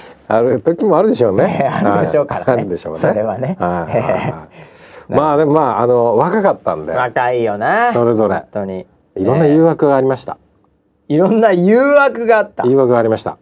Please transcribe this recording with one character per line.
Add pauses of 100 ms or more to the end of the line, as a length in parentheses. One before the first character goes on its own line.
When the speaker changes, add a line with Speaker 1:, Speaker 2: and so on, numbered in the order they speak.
Speaker 1:
<laughs>
あ
る
時
も
あ
る
で
し
ょ
う
ね。
Speaker 2:
え
え、
あ
る
で
し
ょ
う
か
ら
ね。
Speaker 1:
は
い。
あ
る
で
し
ょ
う
ね。
Speaker 2:
そ
れ
は
ね。
Speaker 1:
は
い
は
い
は
い。
Speaker 2:
え (760)
え。
Speaker 1:
ま
あ、
で
も、
ま (160)
あ、
あ
の、
若
か
っ
た
ん
で。
Speaker 2:
若
い
よ
な。
Speaker 1:
そ
れ
ぞ
れ。
Speaker 2:
本
当
に。 (280)
Speaker 1:
い
ろ
ん
な
誘
惑
が
あ
り
ま
し
た。 (720)
Speaker 2:
え
え。
い
ろ
ん
な
誘
惑
が
あ
っ
た。
Speaker 1:
誘
惑
が
あ
り
ま
し
た。